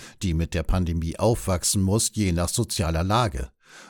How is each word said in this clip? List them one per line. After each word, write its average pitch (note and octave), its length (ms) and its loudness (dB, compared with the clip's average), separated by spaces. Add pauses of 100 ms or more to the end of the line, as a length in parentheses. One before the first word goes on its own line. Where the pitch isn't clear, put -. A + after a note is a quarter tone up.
(240)
die F2 100 0
mit D#2+ 220 0
der D#2+ 80 0
Pandemie E2+ 560 0
aufwachsen G2 640 0
muss, G2 320 2
je G2+ 160 2
nach E2+ 180 0
sozialer E2+ 540 -2
Lage. G2 480 0 (380)